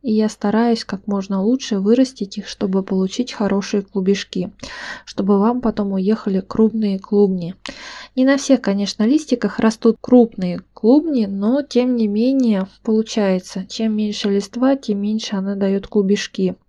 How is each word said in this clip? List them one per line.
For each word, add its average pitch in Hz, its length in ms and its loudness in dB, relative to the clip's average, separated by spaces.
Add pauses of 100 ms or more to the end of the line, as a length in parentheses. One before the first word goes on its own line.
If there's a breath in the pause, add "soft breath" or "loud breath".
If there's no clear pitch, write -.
И 240 120 -2
я 214 160 2
стараюсь 226 560 0
как 196 220 -8
можно 196 360 -2
лучше 233 360 0
вырастить 220 580 0
их, 196 100 -12
чтобы 190 360 -4
получить 190 500 -4
хорошие 202 480 -2
клубешки, 196 680 -2 (540 loud breath)
чтобы 202 360 0
вам 240 200 2
потом 214 320 -2
уехали 190 480 0
крупные 214 600 0
клубни. 190 560 0 (600 loud breath)
Не 254 80 2
на 277 140 4
всех, 269 240 2
конечно, 202 420 -2
листиках 247 560 0
растут 226 400 2
крупные 190 640 2 (120)
клубни, 277 520 2
но 202 380 -2
тем 247 340 0
не 226 100 0
менее 220 600 2 (140)
получается. 202 840 -2
Чем 220 320 -4
меньше 208 320 -2
листва, 240 480 0
тем 202 240 -4
меньше 214 340 -4
она 196 200 -4
даёт 196 320 -2
клубешки. 196 680 0 (120)